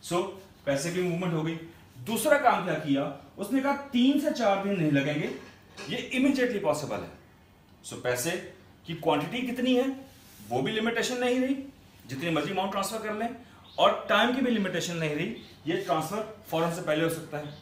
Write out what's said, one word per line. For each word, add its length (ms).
So, 180
पैसे 260
की 100
मूवमेंट 320
हो 80
गई। 120
दूसरा 400
काम 260
क्या 100
किया 460
उसने? 220
कहा 120
तीन 480
से 100
चार 340
दिन 160
नहीं 120
लगेंगे, 360
ये 340
immediately 480
पॉसिबल 340
है। 140
So, 100
पैसे 360
की 100
क्वांटिटी 500
कितनी 280
है, 140
वो 140
भी 100
लिमिटेशन 460
नहीं 220
रही, 140
जितनी 240
मर्जी 200
अमाउंट 200
ट्रांसफर 320
कर 120
लें, 220
और 300
टाइम 260
की 60
भी 100
लिमिटेशन 460
नहीं 180
रही, 220
ये 100
ट्रांसफर 720
फौरन 240
से 80
पहले 220
हो 60
सकता 280
है। 220